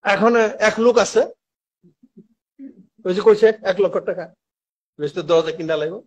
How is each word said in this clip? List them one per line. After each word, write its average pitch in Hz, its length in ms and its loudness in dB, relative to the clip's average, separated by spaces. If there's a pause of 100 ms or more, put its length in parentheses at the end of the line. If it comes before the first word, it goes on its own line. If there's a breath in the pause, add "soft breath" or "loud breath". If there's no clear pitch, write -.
এখন 208 340 2
এক 214 440 0
লোক 233 180 4
আছে, 220 220 0 (1800)
ওই 180 100 -2
যে 208 100 -2
কইছে 220 280 4 (100)
এক 190 180 -2
লক্ষ 185 180 0
টাকা 175 360 -10 (640)
বেচতে 147 240 -8
দরজা 160 340 0
কিনা 160 200 -4
লাগবে। 160 300 -6